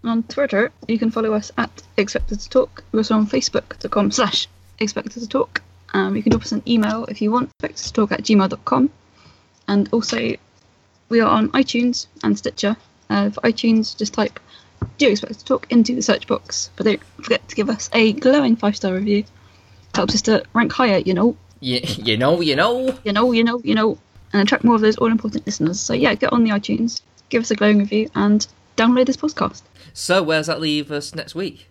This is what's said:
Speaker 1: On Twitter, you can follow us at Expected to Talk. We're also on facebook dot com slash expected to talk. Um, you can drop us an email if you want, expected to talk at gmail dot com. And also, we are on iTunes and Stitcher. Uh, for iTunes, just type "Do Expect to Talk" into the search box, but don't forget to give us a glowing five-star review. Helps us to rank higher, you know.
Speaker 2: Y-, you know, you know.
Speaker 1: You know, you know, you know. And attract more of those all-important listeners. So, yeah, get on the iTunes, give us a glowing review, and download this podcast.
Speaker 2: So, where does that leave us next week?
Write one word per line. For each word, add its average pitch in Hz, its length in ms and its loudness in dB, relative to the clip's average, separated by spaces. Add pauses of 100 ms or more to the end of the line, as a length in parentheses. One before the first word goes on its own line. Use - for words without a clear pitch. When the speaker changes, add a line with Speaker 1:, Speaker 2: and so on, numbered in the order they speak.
Speaker 1:
On 226 200 -2
Twitter, 247 480 -2 (160)
you 226 100 0
can 226 140 0
follow 220 220 -2
us 208 240 -4
at - 260 -6 (140)
Expected 208 420 -2
to - 100 -16
Talk. - 420 0
We're 220 80 0
also 220 160 0
on 214 120 2
facebook - 520 -4
dot - 120 -8
com 202 200 2
slash - 360 -2 (320)
expected 220 420 -6
to 226 60 -12
talk. - 340 -4 (320)
Um, 196 220 0
you 214 80 -4
can 226 80 4
drop 233 120 2
us - 100 -8
an 208 120 -6
email 220 400 0
if 208 160 -8
you 214 100 0
want, 247 180 0 (100)
expected - 240 -8
to - 100 -12
talk 208 200 0
at - 80 -6
gmail 202 260 4
dot 190 160 -8
com. 262 260 2 (760)
And 202 240 2
also, 208 440 -2 (720)
we 233 100 4
are 220 100 4
on 220 200 4
iTunes 240 580 0 (160)
and 208 140 2
Stitcher. - 400 -4 (320)
Uh, 202 200 0
for 208 120 -8
iTunes, 226 560 2
just 208 160 -6
type - 260 -4 (580)
"Do 277 120 4
Expect 208 300 -2
to - 60 -20
Talk" - 240 -2
into 240 260 4
the 247 60 -4
search - 260 0
box, - 500 -6
but 190 80 -6
don't 214 180 0 (180)
forget - 280 -2
to - 60 -16
give 202 140 -2
us - 220 -6
a 220 220 2
glowing 262 420 4
five-star 208 380 -2
review. 202 320 0 (680)
Helps 208 200 0
us 214 80 0
to 220 300 2
rank 233 180 0
higher, 208 280 2
you 185 140 0
know. 202 220 2 (260)
Speaker 2:
Y-, 123 220 -2
you 110 320 -2
know, 143 240 2
you 151 160 0
know. 247 480 0
Speaker 1:
You 208 80 -4
know, 233 220 2
you 226 100 4
know, 240 220 0
you 208 100 2
know. 220 220 0 (340)
And 202 120 2
attract - 200 0
more 233 120 6
of 214 60 2
those 214 160 2
all-important 226 480 -2
listeners. 180 340 -4
So, - 140 -4
yeah, - 220 2
get - 160 -2
on 233 120 4
the 220 80 2
iTunes, 214 500 -4 (280)
give 226 120 0
us 233 100 -6
a 220 40 2
glowing 208 240 4
review, 208 360 -2
and 208 320 2 (300)
download 247 300 4
this 269 100 -2
podcast. - 460 -6 (360)
Speaker 2:
So, 180 240 2
where 156 160 0
does 151 80 -4
that 156 140 -4
leave 151 320 -2
us 147 200 -8
next - 220 -12
week? 180 360 -10